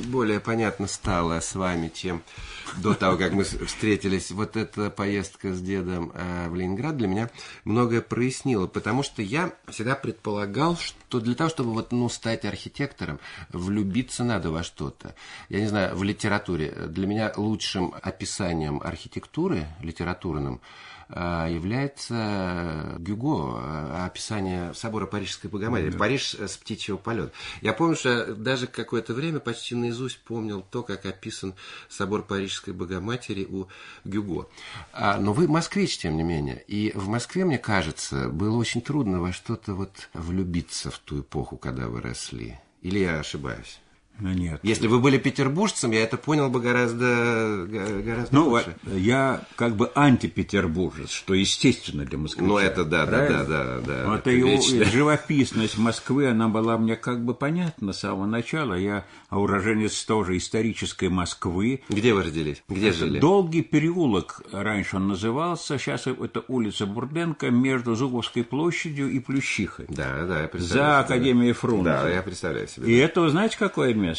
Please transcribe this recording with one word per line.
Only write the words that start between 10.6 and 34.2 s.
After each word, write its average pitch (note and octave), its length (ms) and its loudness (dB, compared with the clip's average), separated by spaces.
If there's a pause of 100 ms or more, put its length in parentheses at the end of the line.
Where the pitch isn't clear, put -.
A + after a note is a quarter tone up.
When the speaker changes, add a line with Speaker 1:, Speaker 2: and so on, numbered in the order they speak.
Speaker 1:
что - 420 -6
для A#2+ 160 0
того, D#3+ 140 2
чтобы A#2+ 240 -2
вот, A2 180 -4
ну, A#2+ 160 2
стать A2+ 380 -4
архитектором, F#2+ 720 -6 (300)
влюбиться G2 760 -2
надо G2+ 280 0
во E2 120 -2
что-то. - 500 -10 (360)
Я G2 100 -2
не A2 80 2
знаю, G2+ 300 2
в F#2 60 0
литературе. G2 720 0 (140)
Для F2 180 -2
меня G#2 300 0
лучшим G#2 680 -2
описанием E2 800 -4
архитектуры F#2 880 -4 (160)
литературным, D#2 800 -4 (460)
э, E2+ 440 -2
является F#2 1500 -4
Гюго, F#2 640 -2
э, D2+ 440 -6
описание F#2 680 -6
собора G#2+ 320 -6
Парижской G2 460 -8
Богоматери. G#2 400 -2
Speaker 2:
Да. F2 80 -6
Speaker 1:
«Париж, A#2 400 0
э, G2+ 80 -6
с - 100 -10
птичьего - 400 -6
полета». F#2+ 340 -4 (300)
Я G#2+ 120 0
помню, E3 220 2
что - 140 0
я A#2+ 240 2
даже A#2+ 320 -2
какое-то A#2 480 -4
время D3+ 260 -2
почти - 360 -6
наизусть A#2+ 480 -4
помнил G#2+ 440 -6
то, B2 160 -6
как G2 220 -8
описан F#2+ 480 -8 (360)
собор G2 340 -2
Парижской G2 500 -6
Богоматери F#2+ 720 -6
у F#2 220 -8 (360)
Гюго. F#2+ 440 -4 (460)